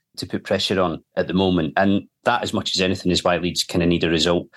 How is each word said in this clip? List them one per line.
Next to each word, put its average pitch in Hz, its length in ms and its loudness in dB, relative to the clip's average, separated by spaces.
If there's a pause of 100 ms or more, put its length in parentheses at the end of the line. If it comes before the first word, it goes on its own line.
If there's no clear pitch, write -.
(160)
to - 100 -10
put - 180 -6
pressure 98 360 0
on 82 240 -2 (100)
at 87 120 -2
the 82 80 -4
moment. 90 420 2
And 98 320 2 (160)
that, 120 180 0
as 101 120 -6
much 98 200 -4
as - 60 0
anything, 92 320 0
is 87 100 0
why 87 140 2
Leeds 85 280 -2
kinda 85 220 0
need 85 180 2
a 85 40 2
result 82 480 0